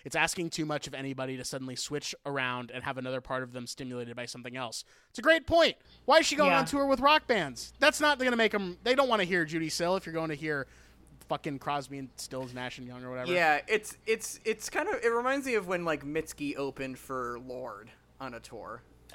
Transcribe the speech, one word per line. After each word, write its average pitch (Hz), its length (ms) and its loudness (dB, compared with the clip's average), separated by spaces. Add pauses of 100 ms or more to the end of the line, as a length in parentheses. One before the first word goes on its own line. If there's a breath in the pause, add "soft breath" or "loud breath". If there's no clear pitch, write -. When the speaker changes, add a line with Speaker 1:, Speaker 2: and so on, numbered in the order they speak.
Speaker 1:
It's 139 100 -8
asking 160 360 0
too 156 140 -2
much 151 220 -4
of 139 60 -12
anybody 131 420 -6
to 127 80 -10
suddenly 131 320 -8
switch - 400 -6 (100)
around 127 460 -2
and 123 140 -8
have 135 120 -4
another 131 240 -4
part 131 220 -4
of 123 80 -10
them 123 160 -10
stimulated 123 480 -8
by 120 100 -8
something 123 300 -12
else. 123 300 -8 (240 soft breath)
It's - 100 -12
a - 20 -8
great 320 240 4
point. 320 300 6 (300 soft breath)
Why 294 140 8
is 311 60 6
she 285 120 2
going 285 140 6
Speaker 2:
Yeah. 269 80 6
Speaker 1:
on 254 60 2
tour 277 220 0
with 262 140 4
rock 302 260 6
bands? 160 520 0
That's 294 200 6
not 277 180 4
gonna 247 200 2
make 214 160 4
'em, 185 300 -4
they 247 120 4
don't 269 140 4
wanna 214 160 4
hear 175 180 2
Judy 160 260 -2
Syl 175 280 0
if 180 80 -6
you're 160 80 -8
going 160 160 -2
to 151 60 -4
hear 143 300 -2 (640 soft breath)
fucking 143 320 -4
Crosby 139 400 -4
and 131 160 -10
Stills, 131 380 -8
Nash 123 240 -8
and 127 100 -12
Young 127 160 -14
or 127 60 -10
whatever. 127 220 -4
Speaker 3:
Yeah, 160 360 6
it's, 214 380 0
it's, 220 400 -4
it's - 240 -2
kind - 180 -2
of, 415 160 0
it 233 60 4
reminds 254 360 0
me 254 100 0
of 190 120 0
when, 180 160 -2
like, 151 220 -2
Mitski 147 500 -4
opened 131 440 -4
for 120 400 -8
Lorde 123 500 -10 (320)
on 131 140 -8
a 113 40 -12
tour. 110 420 -12 (340)